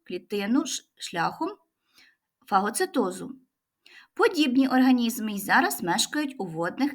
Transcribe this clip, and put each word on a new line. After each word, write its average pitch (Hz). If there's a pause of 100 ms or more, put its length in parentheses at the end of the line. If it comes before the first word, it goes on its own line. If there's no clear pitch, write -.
клітину 208
ш-, - (140)
шляхом 175 (1000)
фагоцитозу. 208 (800)
Подібні 269
організми 240
й 196
зараз 233
мешкають 240
у 196
водних 175